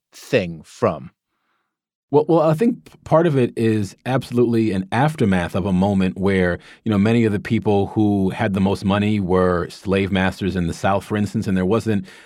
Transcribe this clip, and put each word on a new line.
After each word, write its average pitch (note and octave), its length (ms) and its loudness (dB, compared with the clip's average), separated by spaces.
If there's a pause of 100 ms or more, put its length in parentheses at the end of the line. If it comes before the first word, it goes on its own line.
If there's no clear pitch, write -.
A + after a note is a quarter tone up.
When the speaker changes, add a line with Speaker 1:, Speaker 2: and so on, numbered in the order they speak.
(140)
Speaker 1:
thing E2+ 520 -4
from? D#2 460 -4 (1000)
Speaker 2:
Well, D3 160 4
well, E3 140 4
I D#3 140 2
think - 320 -2
p-, - 180 -20
part D#3+ 220 2
of C#3+ 100 0
it A#2+ 180 2
is A2 400 0 (120)
absolutely A#2+ 640 0
an F#2+ 200 -4
aftermath A2 600 0
of G2 120 -2
a G2 80 0
moment F#2+ 420 0
where, F#2 420 0 (260)
you A2+ 60 -2
know, G#2 60 0
many A2+ 300 2
of G2+ 60 0
the G#2 60 -2
people G2+ 500 0
who G2+ 420 2
had G#2+ 240 -2
the G2 80 0
most F#2+ 200 0
money G#2 380 0
were F2+ 480 2
slave F#2+ 420 -2
masters F#2 460 -2
in F2 120 -2
the E2+ 40 -2
South, G2 320 -2
for G#2+ 140 -4
instance, G#2 280 -4
and G2 80 -2
there F#2 120 0
wasn't A2 400 0 (200)